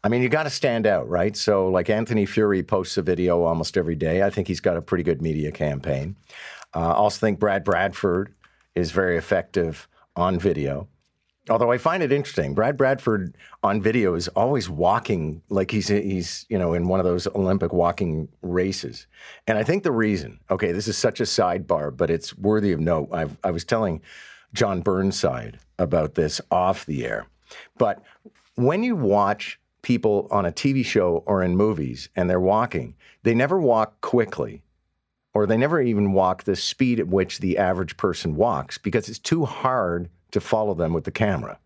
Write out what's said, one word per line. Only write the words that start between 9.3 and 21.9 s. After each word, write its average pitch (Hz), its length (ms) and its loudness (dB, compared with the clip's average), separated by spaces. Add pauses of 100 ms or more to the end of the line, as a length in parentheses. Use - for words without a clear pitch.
on 87 240 0
video. 76 480 -2 (640)
Although 117 220 2
I 123 60 0
find 170 240 0
it 135 100 0
interesting, 85 400 -2
Brad 120 240 0
Bradford 123 580 0 (280)
on 104 180 2
video 107 340 2
is 85 140 -4
always 113 400 0
walking 82 800 0
like 98 220 0
he's, 107 180 -2
he's, 98 600 -2
you 107 80 0
know, 87 160 0
in 87 140 0
one 92 120 2
of 90 60 2
those 90 220 0
Olympic 95 440 0
walking 85 560 0 (140)
races. 90 640 -4 (400)
And 110 100 2
I 104 60 0
think 185 200 0
the 170 80 0
reason, 107 500 -2 (100)
okay, 95 220 0
this 101 160 -4
is 104 100 -4
such 110 220 0
a - 20 2
sidebar, 87 720 0